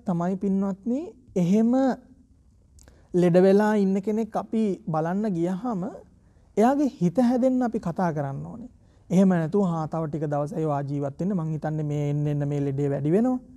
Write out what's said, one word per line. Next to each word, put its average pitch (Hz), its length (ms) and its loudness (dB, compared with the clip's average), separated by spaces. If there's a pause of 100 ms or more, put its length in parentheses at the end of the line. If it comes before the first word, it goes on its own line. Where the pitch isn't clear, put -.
තමයි, 180 320 -2
පින්වත්නි, 196 640 -2 (320)
එහෙම 202 400 2 (1400)
ලෙඩ 175 220 4
වෙලා 202 380 6
ඉන්න 196 260 2
කෙනෙක් 214 360 -4
අපි 220 280 -2 (220)
බලන්න 170 440 -2
ගියහම 185 520 -4 (760)
එයාගේ 277 320 4
හිත 175 300 -2
හැදෙන්න 254 440 2
අපි 226 160 -2
කතා 180 340 -2
කරන්න 147 340 -6
ඕනේ. - 240 -16 (400)
එහෙම 190 180 6
නැතුව, 180 360 2
"හා, 165 220 -2
තව 160 180 -4
ටික 156 200 -6
දවසයි 147 400 -2
ඔයා 143 180 -2
ජීවත් 139 380 -6
වෙන්න, 190 160 -2
මං 160 140 -4
හිතන්නේ 156 360 -4
මේ 147 240 -2
එන්න 147 160 -2
එන්න 143 220 -2
මේ 143 120 -2
ලෙඩේ 143 300 -2
වැඩි 139 200 -2
වෙනවා." 247 280 2 (180)